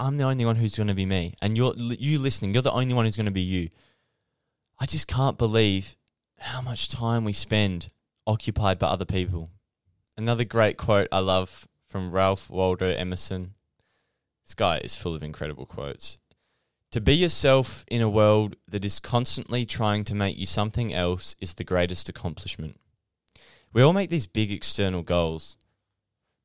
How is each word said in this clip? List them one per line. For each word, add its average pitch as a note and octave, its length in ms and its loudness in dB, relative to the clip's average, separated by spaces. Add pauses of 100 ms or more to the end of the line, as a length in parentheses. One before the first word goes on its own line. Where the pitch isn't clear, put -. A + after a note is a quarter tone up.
I'm C3+ 160 -2
the C#3 80 0
only C3 220 0
one A#2 100 2
who's A2+ 220 0
gonna G#2 160 2
be F#2+ 100 0
me. F#2 380 -2
And A2 160 0
you're, B2+ 160 2
li-, A#2+ 260 -4
you D3 180 2
listening, B2 360 0
you're B2+ 80 4
the C3 100 2
only B2+ 220 0
one A#2+ 100 4
who's A2 140 0
gonna G#2 120 0
be F#2 120 -2
you. F2+ 260 0 (1120)
I C3 60 -2
just - 200 -4
can't C3 300 0
believe G#2+ 580 2 (440)
how B2+ 240 -8
much B2 260 -4
time A#2 380 -2
we G#2 80 -2
spend G2 560 0 (360)
occupied G#2+ 520 0
by F#2 80 0
other F2+ 180 0
people. F2+ 460 -4 (680)
Another A#2 280 0
great A2 340 2
quote G2+ 340 2
I F#2+ 60 2
love F#2 500 0 (180)
from F#2 260 -8
Ralph F#2+ 360 2
Waldo F#2 380 0
Emerson. F2+ 640 -4 (960)
This - 60 -16
guy F2+ 240 2
is - 180 -6
full E2+ 200 -6
of D2+ 80 -8
incredible D2+ 420 -10
quotes. - 540 -10 (720)
"To A#2+ 100 -4
be A#2 140 4
yourself C#3+ 720 4
in A#2 140 0
a A2 80 4
world G#2+ 460 4 (120)
that G2+ 160 -4
is G2+ 160 -2
constantly A#2+ 640 -2
trying G#2+ 400 -2
to G2+ 100 -4
make G2+ 220 -2
you F#2 80 -6
something G#2+ 480 -2
else F2+ 480 -2
is F#2 140 -8
the F2+ 100 -8
greatest F2+ 460 0
accomplishment." - 680 -10 (960)
We A#2 80 4
all D3+ 140 8
make G3 160 0
these D3+ 160 0
big G#2+ 260 -2
external F#2 500 0
goals, E2 540 -2 (880)